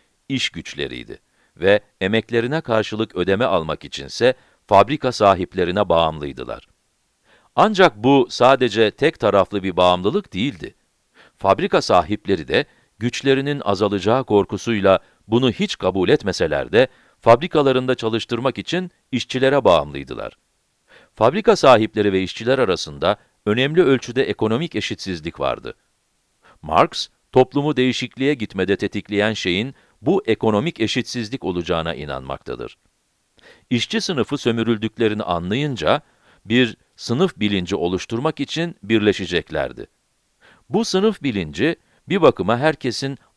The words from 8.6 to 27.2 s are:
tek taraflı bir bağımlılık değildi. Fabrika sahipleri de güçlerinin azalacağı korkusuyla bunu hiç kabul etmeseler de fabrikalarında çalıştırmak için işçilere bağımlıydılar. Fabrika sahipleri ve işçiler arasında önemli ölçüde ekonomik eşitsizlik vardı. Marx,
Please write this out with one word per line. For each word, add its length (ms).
tek 300
taraflı 420
bir 140
bağımlılık 560
değildi. 420
Fabrika 460
sahipleri 680
de 160
güçlerinin 640
azalacağı 600
korkusuyla 760
bunu 220
hiç 280
kabul 300
etmeseler 640
de 160
fabrikalarında 760
çalıştırmak 640
için 320
işçilere 520
bağımlıydılar. 720
Fabrika 420
sahipleri 560
ve 100
işçiler 360
arasında 580
önemli 360
ölçüde 420
ekonomik 520
eşitsizlik 640
vardı. 340
Marx, 460